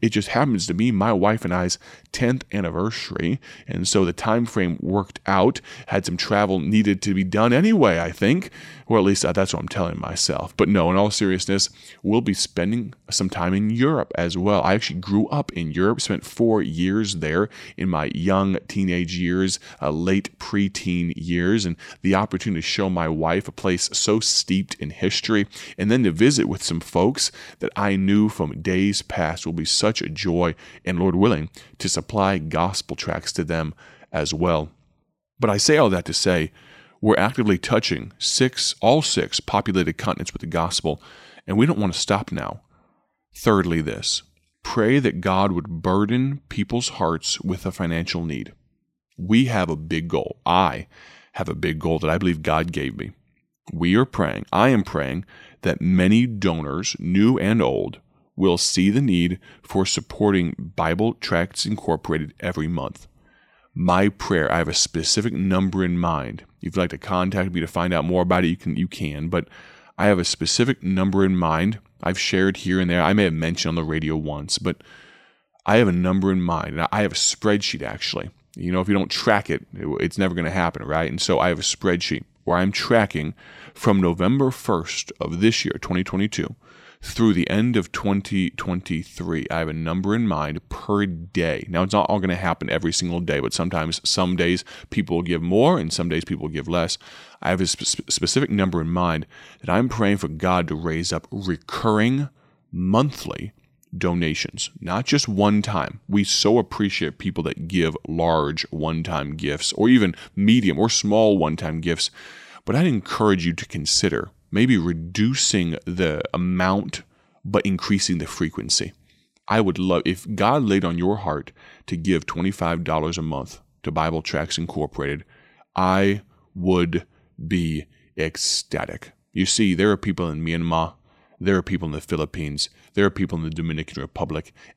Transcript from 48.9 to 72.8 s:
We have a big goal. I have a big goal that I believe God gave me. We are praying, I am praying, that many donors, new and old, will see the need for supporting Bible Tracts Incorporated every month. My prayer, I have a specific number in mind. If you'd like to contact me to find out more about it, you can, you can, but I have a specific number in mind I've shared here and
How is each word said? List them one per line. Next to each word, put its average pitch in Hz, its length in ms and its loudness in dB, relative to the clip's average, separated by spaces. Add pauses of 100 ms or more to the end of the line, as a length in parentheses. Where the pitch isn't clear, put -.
We 110 300 2
have 101 240 0
a 80 60 -2
big 80 320 -4
goal. 78 360 -4
I 85 440 2 (460)
have 90 140 -6
a 80 80 -4
big 78 220 -4
goal 80 220 0
that 80 100 0
I 82 80 2
believe 87 240 0
God 80 300 0
gave 67 260 -6
me. - 140 -10 (600)
We 85 240 2
are 123 100 4
praying, 71 460 -4
I 113 180 4
am 110 140 4
praying, 73 420 -4 (360)
that - 180 0
many 92 460 4
donors, 87 760 -2
new 101 380 4
and 107 240 2
old, 62 380 0 (360)
will 92 220 4
see 92 320 2
the 117 120 2
need 90 380 2 (220)
for 95 240 0
supporting 98 680 0 (200)
Bible 87 380 0
Tracts - 540 -2
Incorporated 80 720 -2
every 80 280 -4
month. 76 400 -6 (640)
My 90 360 4
prayer, 87 420 0
I 82 60 2
have 82 100 0
a 82 60 -2
specific 101 600 -2
number 92 520 0
in 87 140 0
mind. 73 440 -4 (180)
If 85 140 -8
you'd - 20 -2
like 90 120 2
to - 80 -10
contact 95 540 -2
me 87 100 -2
to 82 60 -2
find 90 260 -2
out 78 120 0
more 90 180 2
about 90 200 2
it, 85 40 4
you 85 100 0
can, - 180 -4
you 90 120 0
can, 76 420 -6
but 87 180 -2 (500)
I 92 100 2
have 101 100 6
a 87 80 0
specific - 560 0
number 95 420 2
in 95 140 4
mind 87 420 2 (240)
I've 90 160 -2
shared 95 380 2
here 92 220 0
and 90 100 2